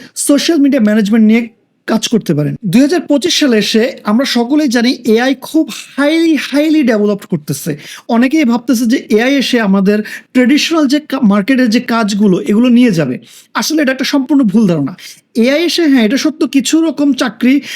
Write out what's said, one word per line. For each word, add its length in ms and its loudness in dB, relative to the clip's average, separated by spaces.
সোশ্যাল 420 0
মিডিয়া 260 2
ম্যানেজমেন্ট 420 2
নিয়ে 240 2
কাজ 200 -2
করতে 260 -2
পারেন। 220 -2
দুই 160 2
হাজার 200 2
পঁচিশ 380 -2
সালে 180 2
এসে 340 0
আমরা 220 0
সকলেই 420 0
জানি 380 0
এআই 360 2
খুব 300 -2
highly, 400 0
highly 500 0
ডেভেলপড 380 0
করতেছে। 520 -6
অনেকেই 380 2
ভাবতেছে 400 0
যে 120 0
এআই 380 0
এসে 260 0
আমাদের 380 2
ট্র্যাডিশনাল 540 2
যে 120 0
কা-, 220 -8
মার্কেটের 480 2
যে 100 0
কাজগুলো, 600 0
এগুলো 280 0
নিয়ে 220 4
যাবে। 280 -2
আসলে 280 -2
এটা 100 0
একটা 120 -6
সম্পূর্ণ 400 0
ভুল 240 2
ধারণা। 300 -2
এআই 280 2
এসে, 240 0
হ্যাঁ, 180 4
এটা 120 0
সত্য, 300 -2
কিছু 340 0
রকম 320 0
চাকরি, 480 0